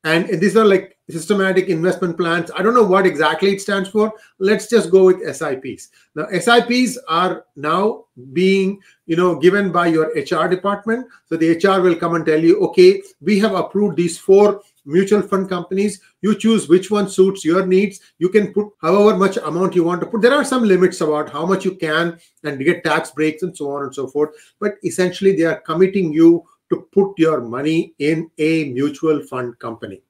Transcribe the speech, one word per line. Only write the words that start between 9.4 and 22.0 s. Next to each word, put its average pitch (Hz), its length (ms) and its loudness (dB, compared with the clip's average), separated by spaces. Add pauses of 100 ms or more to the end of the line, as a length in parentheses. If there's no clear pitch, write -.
by 170 160 0
your 156 280 0
H 147 160 -4
R 165 160 0
department. 202 600 -4 (200)
So 160 100 -4
the 160 120 2
H 165 160 0
R 190 160 2
will 180 140 2
come 170 200 -4
and 160 100 -4
tell 156 140 2
you, 170 280 4
"Okay, 190 340 6 (180)
we 190 200 0
have 208 140 0
approved 185 440 -2
these 170 200 -2
four 196 440 4 (240)
mutual 190 360 2
fund 190 280 -4
companies. 190 500 -4 (220)
You 196 140 0
choose 214 340 0
which 185 220 2
one 208 180 -2
suits 190 340 2
your 180 220 0
needs. 190 340 0 (200)
You 180 100 -2
can 208 240 0
put 208 140 -2 (140)
however 196 360 2
much 190 200 0
amount 170 380 -4
you 175 80 2
want 170 180 -2
to - 60 -6
put." 220 140 -4
There 247 120 4
are 285 120 0
some 254 180 -2
limits 185 380 2
about 151 300 -2
how 151 140 -8
much 190 200 -2
you 185 100 -4
can 170 420 -4 (260)